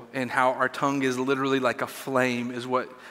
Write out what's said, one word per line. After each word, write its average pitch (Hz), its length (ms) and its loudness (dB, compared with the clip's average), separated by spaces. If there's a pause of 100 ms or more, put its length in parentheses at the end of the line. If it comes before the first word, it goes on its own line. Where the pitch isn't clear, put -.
(140)
and 131 160 -2
how 131 220 4
our 127 160 2
tongue 139 360 0
is 127 140 2
literally 135 420 2
like 120 220 0
a 123 60 -2
flame 127 640 0
is 123 160 -8
what 127 240 -2 (200)